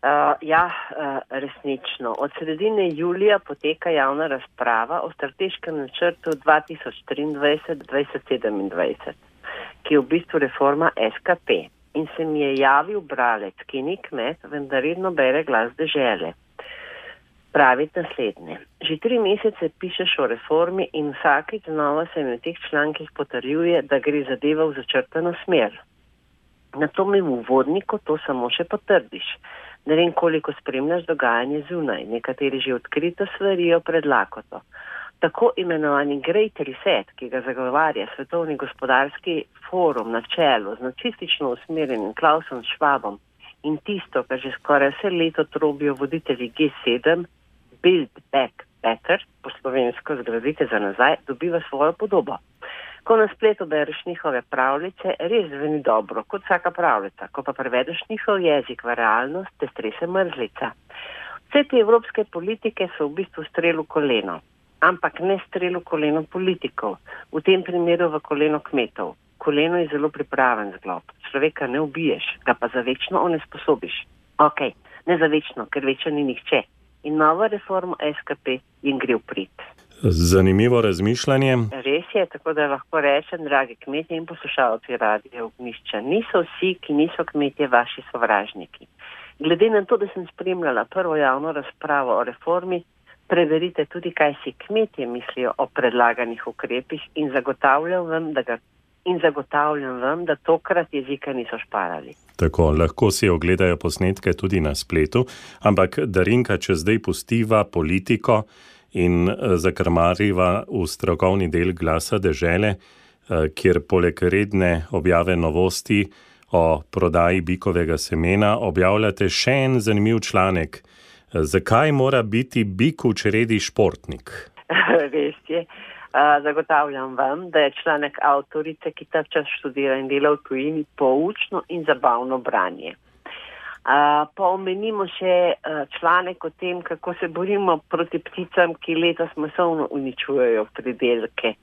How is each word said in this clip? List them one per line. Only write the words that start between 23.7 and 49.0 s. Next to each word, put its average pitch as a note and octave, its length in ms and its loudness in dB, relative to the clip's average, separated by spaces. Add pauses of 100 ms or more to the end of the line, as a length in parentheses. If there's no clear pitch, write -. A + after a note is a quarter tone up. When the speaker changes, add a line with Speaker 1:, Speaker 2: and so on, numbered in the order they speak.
Speaker 1:
da C#3+ 160 2
gre D3 260 0
zadeva D3 400 0
v D3+ 100 -2
začrtano C#3 640 -2
smer. C3 340 2 (1000)
Na D3 120 -2
to F#3 180 -2
mi G3 160 2
v F3 100 -2
uvodniku C3 680 0
to D#3 200 -4
samo B2 320 -4
še F3 140 -2
potrdiš. - 600 -2 (580)
Ne D3+ 140 2
vem, E3+ 160 4
koliko D#3+ 400 0
spremljaš D3 540 -4
dogajanje C3+ 560 0
zunaj. C#3+ 420 -4
Nekateri B2+ 560 -4
že C3 140 -2
odkrito E3 540 -4
svarijo F3 520 2
pred E3 240 0
lakoto. A2 560 -2 (560)
Tako - 380 2
imenovani D3 680 0
Great G3+ 380 0
Reset, C3+ 540 -2
ki - 160 -12
ga B2+ 120 -4
zagovarja B2+ 680 -2
Svetovni D#3 480 -4
gospodarski C#3 880 -2 (160)
forum C#3+ 520 0
na A#2 100 -2
čelu A2+ 540 0
z A#2+ 60 -14
nacistično D3+ 680 -4
usmerjenim B2+ 640 -4
Klausom D3+ 520 0
Schwabom B2+ 520 0 (440)
in D3+ 180 -4
tisto, F3+ 440 -6
kar B2+ 160 -6
že B2+ 140 -8
skoraj C#3 380 2
vse F#3+ 200 -4
leto E3 340 0
trobijo D3 500 0
voditelji C3 540 -4
G D3+ 280 0
sedem, D#3 480 0 (600)
Build F3+ 260 4 (160)
Back C3 260 0 (260)
Better, A2+ 460 0 (120)